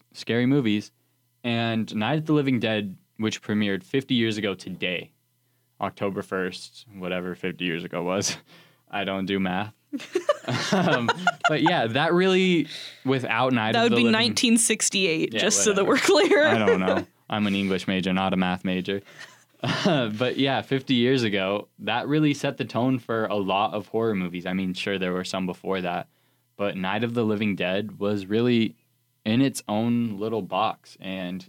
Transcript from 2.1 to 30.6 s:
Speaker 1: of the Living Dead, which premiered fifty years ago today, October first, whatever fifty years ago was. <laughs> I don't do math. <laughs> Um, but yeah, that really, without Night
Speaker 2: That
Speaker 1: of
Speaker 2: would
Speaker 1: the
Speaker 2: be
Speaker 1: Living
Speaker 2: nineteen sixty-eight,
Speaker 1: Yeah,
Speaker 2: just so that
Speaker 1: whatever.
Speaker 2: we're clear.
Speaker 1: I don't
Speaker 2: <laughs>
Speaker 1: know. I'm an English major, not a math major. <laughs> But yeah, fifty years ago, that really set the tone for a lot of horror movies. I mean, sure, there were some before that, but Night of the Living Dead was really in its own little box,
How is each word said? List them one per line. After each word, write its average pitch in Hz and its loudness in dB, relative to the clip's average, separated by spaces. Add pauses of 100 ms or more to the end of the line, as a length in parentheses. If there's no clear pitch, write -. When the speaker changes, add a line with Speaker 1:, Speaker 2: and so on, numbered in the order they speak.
Speaker 1:
of 156 -4
the 156 2
Living 135 2
Dead, 104 -2 (180)
which 107 -2
premiered 104 0
fifty 135 -2
years 113 2
ago 104 -2
today, 90 -6 (680)
October 98 -4
first, 92 -6 (100)
whatever 90 -6
fifty 90 -6
years 85 -2
ago 87 -6
was. 92 -2 (280)
<laughs> - -20
I 101 -4
don't 95 -2
do 98 0
math. 95 -2 (200)
<laughs> - -4
Um, 160 2 (380)
but 156 2
yeah, 156 4
that 143 2
really, 185 4 (380)
without 127 2
Night 110 2
Speaker 2:
That 233 2
Speaker 1:
of 233 4
Speaker 2:
would 233 2
Speaker 1:
the 240 2
Speaker 2:
be 247 4
Speaker 1:
Living 226 4
Speaker 2:
nineteen 226 2
sixty-eight, 185 0
Speaker 1:
Yeah, 107 -2
Speaker 2:
just 214 2
so 208 4
that 196 2
Speaker 1:
whatever. 285 4
Speaker 2:
we're 359 6
clear. 392 6
Speaker 1:
I - 4
don't 98 4
Speaker 2:
<laughs> 92 0
Speaker 1:
know. 92 0 (220)
I'm 104 0
an 101 0
English 95 0
major, 92 0
not 95 2
a 95 0
math 92 0
major. 95 -2 (600)
<laughs> 143 -2
But 123 0
yeah, 131 2
fifty 135 -2
years 123 4
ago, 101 0 (120)
that 107 -4
really 151 2
set 139 -4
the 131 -4
tone 123 0
for 113 -2
a 101 -2
lot 98 0
of 104 -6
horror 113 0
movies. 90 -4
I 92 -4
mean, 95 -2
sure, 98 -4
there 92 -2
were 92 -4
some 95 -4
before 92 -4
that, 87 -4 (480)
but 101 -4
Night 98 -2
of 117 -4
the 120 0
Living 107 0
Dead 95 -2
was 101 -2
really 113 2 (500)
in 117 2
its 135 -2
own 113 0
little 110 -4
box, 92 -2